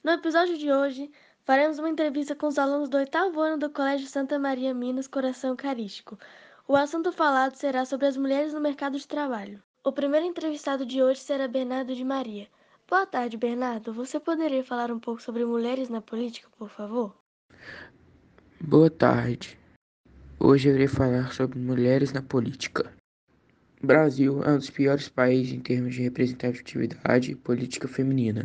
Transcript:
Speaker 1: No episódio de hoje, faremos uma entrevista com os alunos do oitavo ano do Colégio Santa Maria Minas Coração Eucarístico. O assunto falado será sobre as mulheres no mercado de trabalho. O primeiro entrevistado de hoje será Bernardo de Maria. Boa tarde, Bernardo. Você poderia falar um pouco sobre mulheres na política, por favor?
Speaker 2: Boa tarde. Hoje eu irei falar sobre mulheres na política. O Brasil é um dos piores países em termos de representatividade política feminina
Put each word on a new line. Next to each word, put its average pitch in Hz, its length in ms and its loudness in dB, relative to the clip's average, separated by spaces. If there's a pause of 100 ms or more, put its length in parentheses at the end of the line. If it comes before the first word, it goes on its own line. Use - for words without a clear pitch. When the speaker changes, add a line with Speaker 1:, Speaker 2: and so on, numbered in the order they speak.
Speaker 1:
No 311 80 2
episódio 339 440 2
de 294 160 -2
hoje, 277 400 0 (320)
faremos 285 360 2
uma 311 100 -2
entrevista 294 460 -2
com 294 100 -6
os 294 140 0
alunos 285 280 0
do 262 100 -2
oitavo 311 440 0
ano 311 160 0
do 294 140 -4
Colégio 277 340 -2
Santa 277 320 -4
Maria 262 340 -2
Minas 254 360 -4
Coração 262 420 -4
Eucarístico. 254 680 -6 (520)
O 277 80 4
assunto 320 360 0
falado 269 440 2
será 262 300 -2
sobre 262 200 -2
as 277 100 2
mulheres 277 380 0
no 302 80 -6
mercado 285 380 -4
de - 80 -12
trabalho. 214 560 -6 (200)
O 269 80 0
primeiro 285 360 0
entrevistado 294 580 -4
de 254 160 -2
hoje 262 200 2
será 269 260 -4
Bernardo 254 480 -4
de 247 80 -8
Maria. 247 440 -6 (400)
Boa 370 200 2
tarde, 240 280 -4
Bernardo. 240 560 -4
Você 247 280 -6
poderia 302 440 0
falar 240 280 -4
um 233 80 -6
pouco 233 240 -8
sobre 233 200 -4
mulheres 240 460 -2
na 226 120 -6
política, 233 540 -8
por 208 140 -14
favor? 214 480 -6 (1400)
Speaker 2:
Boa 156 300 8
tarde. 120 680 2 (840)
Hoje 139 300 8
eu 135 60 6
irei 135 120 4
falar 127 460 2
sobre 131 240 -2
mulheres 127 560 2
na 135 80 -4
política. - 720 -2 (880)
O 139 60 0
Brasil 139 560 4
é - 80 2
um 147 60 6
dos 131 120 -4
piores 139 380 0
países 127 460 2
em 127 80 -8
termos 123 340 -2
de 127 60 -4
representatividade 123 1300 -2
política 123 540 -4
feminina 127 580 0